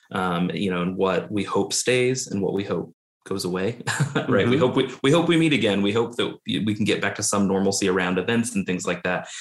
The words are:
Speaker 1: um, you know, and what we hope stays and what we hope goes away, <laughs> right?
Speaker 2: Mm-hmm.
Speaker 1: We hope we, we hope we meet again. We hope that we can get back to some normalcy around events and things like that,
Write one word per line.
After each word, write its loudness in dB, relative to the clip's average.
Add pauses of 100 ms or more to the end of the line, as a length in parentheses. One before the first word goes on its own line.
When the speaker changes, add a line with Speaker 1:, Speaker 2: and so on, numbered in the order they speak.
(120)
Speaker 1:
um, 0
you -2
know, -2
and -2
what 0
we -2
hope -2
stays 0
and -4
what 0
we -2
hope -6 (300)
goes -6
away, -2
<laughs> -8 (260)
right? -2
Speaker 2:
Mm-hmm. 4
Speaker 1:
We 4
hope 2
we, 2 (120)
we 4
hope 4
we 4
meet 4
again. 2
We 2
hope 0
that -2 (100)
we 0
can -2
get 0
back -2
to -6
some 2
normalcy 2
around 2
events 0
and -2
things -4
like -2
that, -4 (120)